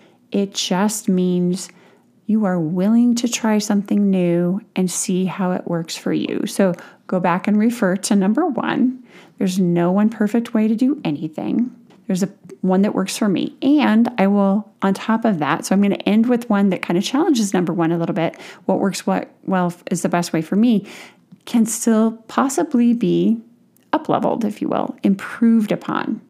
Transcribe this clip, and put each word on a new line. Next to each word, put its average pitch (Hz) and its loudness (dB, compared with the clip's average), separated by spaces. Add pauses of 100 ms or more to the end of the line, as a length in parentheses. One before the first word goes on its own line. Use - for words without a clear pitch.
(300)
It 196 -2
just 202 -2
means 180 0 (560)
you 214 0
are 180 0
willing 208 2
to 240 0
try 220 0
something 202 0
new 175 2 (160)
and 185 0
see 185 -2
how 180 -2
it - -4
works 165 -4
for - -4
you. - -2
So 190 0 (320)
go 185 -2
back 180 0
and 208 2
refer 208 2
to 202 0
number 220 2
one. 254 -2 (360)
There's 185 -2
no 175 2
one 208 2
perfect 226 -2
way 220 2
to 226 0
do 254 0
anything. 160 -4 (320)
There's 185 -2
a 196 0 (320)
one 185 2
that 214 0
works - -2
for 220 0
me. - -2
And 233 4 (100)
I 196 4
will, 202 2 (120)
on 190 2
top 220 -2
of 214 0
that, 147 -2
so - 0
I'm 196 4
gonna 202 2 (100)
end 220 4
with 240 0
one 202 2
that 180 -2
kind 175 -2
of 202 0
challenges 269 0
number 185 0
one 165 0
a 175 0
little 170 -2
bit. 165 -2 (280)
What 196 0
works, - -2
what 190 -2 (140)
well 180 0 (180)
is 180 -2
the 196 0
best 175 -2
way 160 0
for 190 -4
me 220 2 (580)
can 226 0
still 220 2 (160)
possibly 240 0
be 196 2 (540)
up-leveled, - -2
if 208 -8
you - -2
will, - -4
improved 214 0
upon. - -6